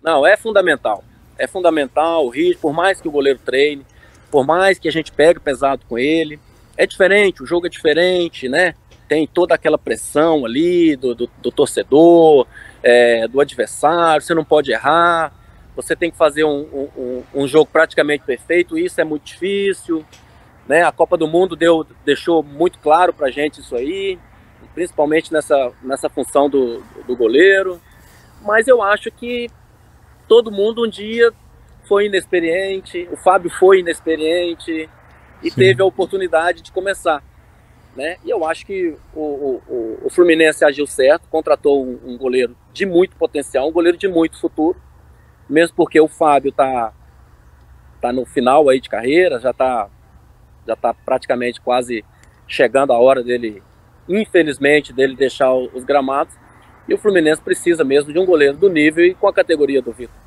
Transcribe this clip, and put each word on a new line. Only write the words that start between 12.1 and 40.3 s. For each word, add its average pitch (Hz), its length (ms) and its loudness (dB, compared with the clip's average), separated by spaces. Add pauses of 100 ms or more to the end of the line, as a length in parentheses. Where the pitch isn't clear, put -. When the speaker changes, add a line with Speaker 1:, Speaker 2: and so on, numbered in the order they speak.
Speaker 1:
é, 120 440 4
do 127 120 -4
adversário, 151 840 0
você - 120 -6
não 160 100 -2
pode 147 280 0
errar, 160 600 0 (440)
você 135 200 -6
tem 165 160 -6
que - 60 -20
fazer 151 260 0
um, 147 180 0
um, 139 360 -10
um, 127 260 -10 (200)
um 139 40 -2
jogo 147 240 4
praticamente 147 540 -2
perfeito, 165 520 -2
e 170 80 -2
isso 175 140 -8
é 160 40 0
muito 156 200 -6
difícil, 190 800 -6 (640)
né? 156 160 2
A 156 80 2
Copa 170 240 0
do 160 120 -2
Mundo 175 280 0
deu, 165 300 2 (180)
deixou 156 400 0
muito 147 360 -4
claro 165 340 2
pra 143 180 -4
gente 143 300 -6
isso 123 140 -14
aí, 185 440 -6 (560)
principalmente 156 560 -2
nessa, 143 400 0 (100)
nessa 135 280 -6
função 143 400 0
do, 123 340 -2 (240)
do 123 80 -4
goleiro, 175 640 2 (640)
mas 220 240 0
eu 247 140 4
acho 208 280 -2
que 240 400 -10 (800)
todo 226 240 4
mundo 214 340 -2
um 220 40 -4
dia 220 420 -2 (560)
foi 202 200 2
inexperiente, 185 1040 -4
o - 40 -10
Fábio 180 340 0
foi 190 300 6
inexperiente 160 1120 -4 (520)
e - 80 -6
Speaker 2:
Sim. - 60 -12
Speaker 1:
teve 185 260 2
a 190 40 2
oportunidade 175 760 -2
de - 100 -20
começar, 180 520 -4 (720)
né? 156 300 -10
E - 40 -12
eu 196 160 -2
acho 160 200 -6
que 180 300 -6 (200)
o, 156 60 -12
o, 143 460 -6
o, 113 380 -8
o - 40 -4
Fluminense 160 560 4